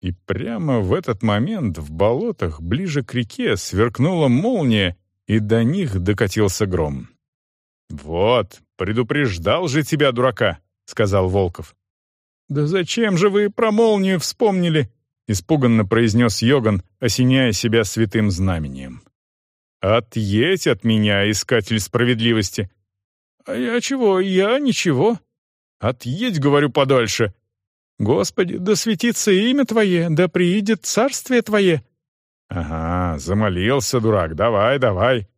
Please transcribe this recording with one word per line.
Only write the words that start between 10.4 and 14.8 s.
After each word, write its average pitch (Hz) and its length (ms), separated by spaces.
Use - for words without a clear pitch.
сказал 98 420
Волков. 92 460
«Да 147 180
зачем 190 500
же 185 120
вы 202 220
про 220 200
молнию 208 500
вспомнили?» 175 720